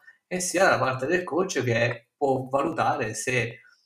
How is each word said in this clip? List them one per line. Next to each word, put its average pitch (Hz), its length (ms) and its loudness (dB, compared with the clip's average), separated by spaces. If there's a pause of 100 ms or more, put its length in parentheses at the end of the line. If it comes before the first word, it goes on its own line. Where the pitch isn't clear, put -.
(280)
e 180 120 -4
sia 180 240 0
dalla 127 160 6
parte 127 280 0
del 180 160 0
coach 165 400 -2
che 120 520 0
può 131 340 0
valutare 120 640 0
se 120 480 -2 (240)